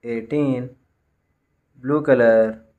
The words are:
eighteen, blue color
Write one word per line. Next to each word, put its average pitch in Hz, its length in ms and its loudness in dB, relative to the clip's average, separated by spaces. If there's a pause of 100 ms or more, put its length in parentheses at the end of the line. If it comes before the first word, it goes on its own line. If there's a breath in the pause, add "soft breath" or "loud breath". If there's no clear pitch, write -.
eighteen, 127 640 -4 (1120)
blue 147 200 -2
color 117 600 2 (160)